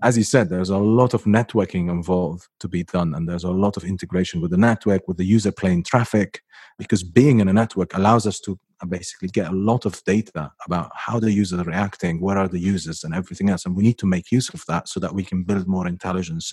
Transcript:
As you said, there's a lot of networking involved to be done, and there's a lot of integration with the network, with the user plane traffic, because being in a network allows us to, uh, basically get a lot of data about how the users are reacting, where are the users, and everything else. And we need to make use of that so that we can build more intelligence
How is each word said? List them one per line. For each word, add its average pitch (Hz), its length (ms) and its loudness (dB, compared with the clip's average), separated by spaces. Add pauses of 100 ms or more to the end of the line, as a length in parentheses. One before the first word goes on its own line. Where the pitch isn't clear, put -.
As 117 160 4
you 107 60 4
said, 110 240 2
there's 90 220 -2
a 98 80 2
lot 117 360 4
of 110 80 -2
networking 104 680 0
involved 87 600 -2 (100)
to 92 100 -8
be 87 140 -2
done, 85 320 -2
and 82 140 -4
there's 87 160 -6
a 90 80 -2
lot 101 240 2
of 87 80 -6
integration 90 560 -4
with 82 100 -2
the 90 60 0
network, 196 500 2
with 85 120 -4
the 92 60 -2
user 101 280 2
plane 90 320 0
traffic, 107 580 0 (380)
because 98 240 -2
being 117 340 6
in 98 100 4
a 92 40 2
network 98 440 0
allows 104 300 4
us 101 140 -4
to, 95 180 -8 (220)
uh, 95 60 -10
basically 90 420 -8
get 92 240 -2
a - 20 -2
lot 110 320 0
of - 180 -6
data 95 460 -2 (160)
about 85 280 -4
how 113 260 -4
the 110 100 2
users 95 300 0
are 87 40 -4
reacting, 85 560 -4
where 98 180 0
are 95 100 0
the 90 100 -4
users, 85 460 -4
and 80 100 -6
everything 92 360 -2
else. 90 160 -2
And 90 100 -2
we 101 80 2
need 117 140 4
to - 80 -4
make 90 260 0
use 127 160 2
of - 180 -16
that - 220 -4
so - 100 -10
that 87 160 -4
we 98 80 -2
can 92 220 -4
build 95 240 -2
more 90 180 0
intelligence 87 680 -6